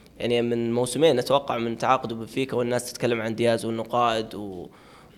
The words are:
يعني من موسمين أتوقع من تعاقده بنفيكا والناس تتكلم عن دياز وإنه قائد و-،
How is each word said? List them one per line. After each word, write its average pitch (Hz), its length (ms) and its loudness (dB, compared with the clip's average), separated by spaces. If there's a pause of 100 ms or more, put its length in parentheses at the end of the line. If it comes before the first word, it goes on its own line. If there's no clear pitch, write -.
(200)
يعني 120 220 2
من 117 320 0
موسمين 123 460 4
أتوقع 131 380 2
من 117 200 -4
تعاقده 117 380 2
بنفيكا 120 420 -4
والناس 120 360 -2
تتكلم 117 280 0
عن 110 140 -4
دياز 117 300 2
وإنه 113 180 -4
قائد 113 520 0
و-، 95 340 -10 (480)